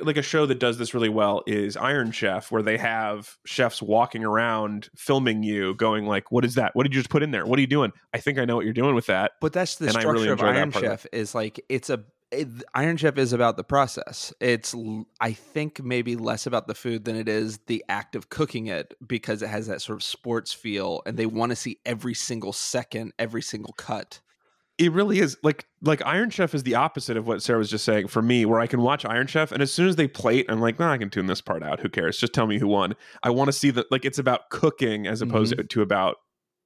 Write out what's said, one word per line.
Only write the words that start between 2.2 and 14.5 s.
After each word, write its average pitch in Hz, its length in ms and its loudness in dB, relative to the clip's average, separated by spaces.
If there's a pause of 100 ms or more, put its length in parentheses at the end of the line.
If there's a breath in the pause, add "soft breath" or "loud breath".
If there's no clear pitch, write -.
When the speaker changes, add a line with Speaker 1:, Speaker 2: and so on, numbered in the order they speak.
Speaker 1:
where 110 120 2
they 107 140 0
have 107 600 -4 (100)
chefs - 340 0
walking 110 440 2
around 107 720 0
filming 120 480 2
you, 101 320 0
going 107 300 0
like, 104 260 -2
"What 123 120 4
is 120 120 -2
that? 117 180 0
What 123 80 4
did 139 100 2
you 135 60 0
just 123 120 0
put 151 120 4
in 151 80 0
there? 98 160 -2
What 123 120 2
are - 20 4
you 131 80 2
doing? 135 240 2 (200 soft breath)
I 120 60 -4
think 139 220 -2
I 123 60 0
know 117 100 0
what 95 80 0
you're 113 100 -2
doing 127 220 2
with 113 100 0
that." 98 340 2
Speaker 2:
But 156 120 0
that's 180 240 -2
the - 100 -4
Speaker 1:
And 113 100 2
I 113 60 2
really 113 220 2
Speaker 2:
structure 107 80 2
of 101 80 0
Speaker 1:
enjoy 110 140 4
that 135 40 4
Speaker 2:
Iron 143 140 0
Speaker 1:
part 107 140 0
of 104 60 0
it. - 100 -6
Speaker 2:
Chef - 100 -18
is, 107 240 -4
like, 110 320 -4
it's 127 200 -4
a, 120 140 -2 (300)
it, 139 160 -4 (260)
Iron 156 220 2
Chef 143 200 2
is 127 160 4
about 117 240 4
the - 80 -6
process. - 760 0
It's 120 340 0